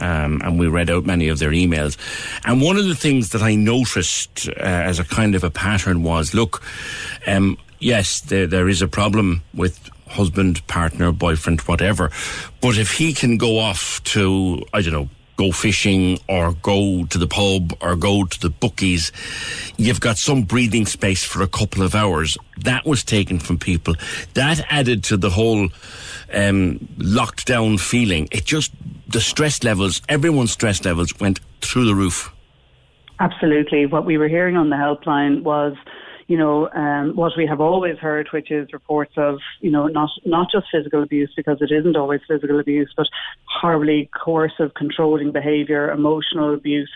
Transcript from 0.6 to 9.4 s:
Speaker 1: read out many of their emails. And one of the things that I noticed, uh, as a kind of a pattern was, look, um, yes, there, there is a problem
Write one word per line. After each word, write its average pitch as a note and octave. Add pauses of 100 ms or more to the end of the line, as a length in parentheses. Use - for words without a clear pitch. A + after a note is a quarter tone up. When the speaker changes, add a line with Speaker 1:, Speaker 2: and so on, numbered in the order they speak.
Speaker 1:
read E2+
out E2+
many E2+
of D#2+
their D2
emails. D#2+ (480)
And B2+
one F3+
of G3+
the D#3+
things C3
that G#2+
I A2
noticed, G#2+
uh, -
as F2
a F2
kind G#2+
of F2
a E2+
pattern F#2
was, E2
look, - (680)
um, G2 (200)
yes, G2+
there, F#2+
there F2+
is F#2+
a F#2
problem G2+ (120)